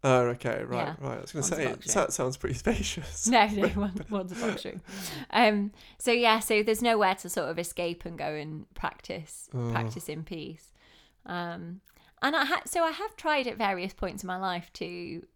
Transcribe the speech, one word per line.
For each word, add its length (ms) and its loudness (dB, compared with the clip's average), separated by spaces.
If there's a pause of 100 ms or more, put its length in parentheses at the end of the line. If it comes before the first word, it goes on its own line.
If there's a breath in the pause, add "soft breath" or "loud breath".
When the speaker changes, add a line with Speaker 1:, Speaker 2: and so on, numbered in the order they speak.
Speaker 1:
Oh, 260 6
okay, 340 -2
right, 360 -4
Speaker 2:
Yeah, 80 -6
Speaker 1:
right. 120 -4
I 20 -12
was 100 -14
gonna 120 -4
Speaker 2:
one's 80 0
a 40 0
Speaker 1:
say, 120 -2
Speaker 2:
box 200 -6
room. 60 2
Speaker 1:
that 200 4
sounds 240 0
pretty 180 -2
<laughs> 100 -4
spacious. 640 -2
Speaker 2:
No, 180 6
no, 220 2
<laughs> 180 0
one, 240 -4
one's 220 -4
a 40 -10 (120)
box 180 -4
room. 160 -10 (480 loud breath)
Um, 420 4 (280 loud breath)
so 120 2
yeah, 280 6
so 240 4
there's 180 2
nowhere 340 6
to 140 -10
sort 200 0
of 100 -4
escape 460 -4
and 120 -8
go 80 -4
and 480 -6
practice, 800 -8
Speaker 1:
Ugh. 180 -2
Speaker 2:
practice 380 -4
in 140 -8
peace. 480 -12 (560 soft breath)
Um, 540 -8 (420 soft breath)
and 120 2
I 100 4
ha-, 200 0
so 180 2
I 80 4
have 240 -6
tried 300 0
at 120 -4
various 360 0
points 300 -6
in 40 -8
my 100 -4
life 360 -4
to 500 -8 (120)